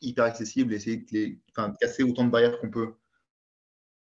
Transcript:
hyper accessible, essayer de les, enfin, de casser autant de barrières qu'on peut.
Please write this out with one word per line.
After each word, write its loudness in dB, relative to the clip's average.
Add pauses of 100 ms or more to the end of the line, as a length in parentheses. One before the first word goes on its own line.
hyper 0
accessible, 0
essayer -4
de -12
les, -2 (120)
enfin, -4
de -8
casser 0
autant 2
de 4
barrières 4
qu'on -8
peut. -6 (1040)